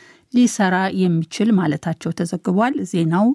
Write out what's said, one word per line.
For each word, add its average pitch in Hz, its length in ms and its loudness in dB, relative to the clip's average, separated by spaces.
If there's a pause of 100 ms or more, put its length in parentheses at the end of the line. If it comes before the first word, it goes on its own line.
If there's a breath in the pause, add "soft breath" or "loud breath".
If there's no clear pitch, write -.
(340 loud breath)
ሊሰራ 208 440 2 (160)
የሚችል 185 580 0
ማለታቸው 165 600 -2
ተዘግቧል። 185 720 -2
ዜናው 180 500 0